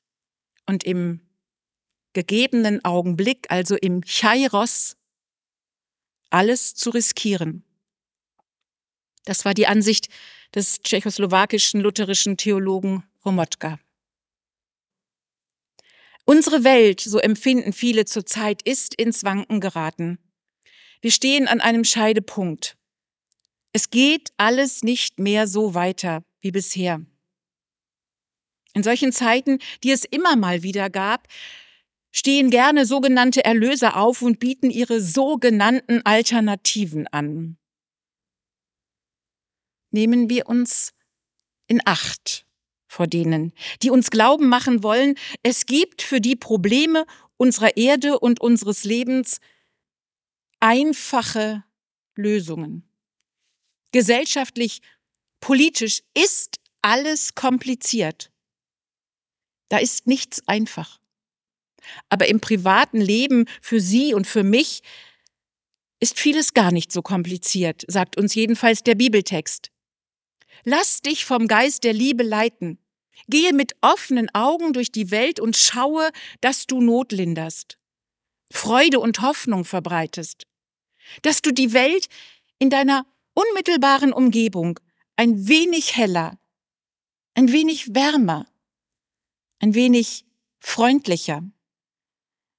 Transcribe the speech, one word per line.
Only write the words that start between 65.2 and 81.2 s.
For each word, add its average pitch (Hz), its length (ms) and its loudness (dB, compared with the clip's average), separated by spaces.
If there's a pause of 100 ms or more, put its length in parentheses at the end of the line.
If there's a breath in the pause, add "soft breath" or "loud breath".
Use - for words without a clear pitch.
ist - 180 -2
vieles 302 360 0
gar 190 180 4
nicht 170 220 -2
so 175 80 -4
kompliziert, 180 840 -4
sagt 185 300 -4
uns 208 180 0
jedenfalls 226 480 2
der 233 120 2
Bibeltext. 208 760 -2 (920 soft breath)
"Lass 302 380 2
dich 294 240 -4
vom 233 220 0
Geist 226 360 2
der 226 100 2
Liebe 240 300 0
leiten. 214 540 -4 (500 soft breath)
Gehe 311 260 2
mit 277 280 0
offenen 247 540 0
Augen 311 380 0
durch 247 180 -4
die 214 180 -6
Welt 233 300 -2
und 226 160 -2
schaue, 302 560 0 (300 loud breath)
dass 254 260 0
du 254 140 -2
Not 240 320 2
linderst, 170 640 -6 (720)
Freude 262 480 2
und 214 220 -2
Hoffnung 233 420 -2
verbreitest, 165 800 -6 (760 loud breath)